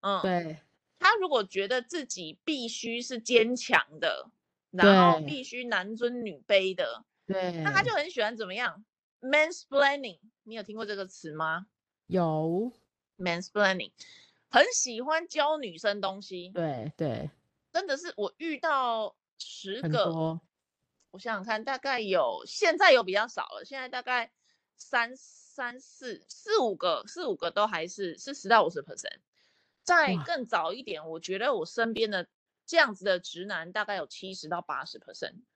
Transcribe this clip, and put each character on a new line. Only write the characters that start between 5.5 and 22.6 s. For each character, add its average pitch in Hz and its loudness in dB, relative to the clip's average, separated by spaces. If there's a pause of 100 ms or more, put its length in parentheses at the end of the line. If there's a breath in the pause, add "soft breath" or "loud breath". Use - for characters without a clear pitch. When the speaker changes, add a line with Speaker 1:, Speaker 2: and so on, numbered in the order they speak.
Speaker 1:
男 208 -2
尊 240 -2
女 151 -8
卑 190 4
的， 175 -4 (220)
Speaker 2:
对。 359 -2
Speaker 1:
那 403 0
他 381 4
就 466 -2
很 381 -2
喜 311 -8
欢 220 0
怎 214 -8
么 185 -8
样？ 214 -6 (380)
mansplaining， 277 0 (240)
你 220 -16
有 214 -10
听 208 -12
过 220 -6
这 208 -6
个 196 -6
词 170 -14
吗？ 160 -4 (400)
Speaker 2:
有。 170 0 (460)
Speaker 1:
mansplaining， 180 0 (580 loud breath)
很 277 8 (100)
喜 233 -2
欢 311 -2
教 302 2
女 202 -10
生 202 -2
东 190 -4
西。 180 -12
Speaker 2:
对， 156 -4
对。 143 -4 (420)
Speaker 1:
真 370 -2
的 277 -2
是 349 -10
我 208 -4
遇 311 -6
到 247 0 (220)
十 - -10
个， - -
Speaker 2:
很 165 -2
多。 165 0 (680)
Speaker 1:
我 190 -18
想 226 -4
想 196 -6
看， 220 -2
大 269 -4
概 262 -2
有， 170 2
现 339 2